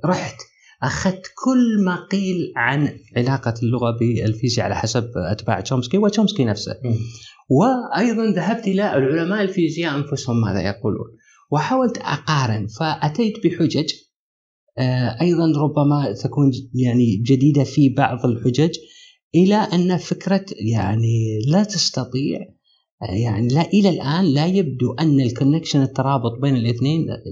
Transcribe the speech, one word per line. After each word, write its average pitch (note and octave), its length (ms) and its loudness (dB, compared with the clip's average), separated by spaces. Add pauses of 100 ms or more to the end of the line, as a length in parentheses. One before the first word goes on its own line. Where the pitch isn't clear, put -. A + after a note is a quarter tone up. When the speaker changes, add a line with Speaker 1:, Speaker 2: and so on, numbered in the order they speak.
Speaker 1:
رحت F3+ 320 -2 (460)
أخذت F#3 400 -2 (220)
كل A#3+ 400 4
ما F3 260 -2
قيل F#3 460 -2
عن C3 420 0 (180)
علاقة B2 460 0
اللغة A#2 380 0
بالفيزياء A2+ 680 0
على F#2+ 100 -2
حسب A2+ 400 -2
أتباع F2+ 440 -4
تشومسكي B2 380 -2
وتشومسكي G#3 460 2
نفسه. - 400 -4
Speaker 2:
مم. A#2+ 100 -2 (560)
Speaker 1:
وأيضًا A3 800 2
ذهبت F3 360 -2
إلى G3 300 0
العلماء E3 460 0
الفيزياء E3 540 -2
أنفسهم C3+ 440 -2
ماذا G2 200 0
يقولون، G2 460 -4 (460)
وحاولت B3+ 460 0
أقارن، C3 680 -2
فأتيت D#3+ 800 -2
بحجج، E3 460 0 (840)
آه، B2 420 0
أيضًا E3 360 4
ربما C#3+ 560 2
تكون C3+ 380 0
ج-، A#2+ 240 -4
يعني A#2+ 520 2
جديدة C3+ 380 4
في C#3+ 240 4
بعض B2+ 380 0
الحجج، B2+ 480 0 (600)
إلى F#3 200 6
أن F3+ 420 2
فكرة F#3+ 480 -2 (280)
يعني A2 640 0 (100)
لا F#3 160 4
تستطيع، C#3+ 720 -4 (640)
آه، F#2 120 -6
يعني A2+ 340 0
لا، C#3 120 2
إلى G3 280 4
الآن D#3 360 0
لا D3 220 2
يبدو C3+ 480 0
أن D3 260 2
الكونكشن، C#3 640 2
الترابط C3 600 -2
بين C#3 140 2
الاثنين B2 500 0 (260)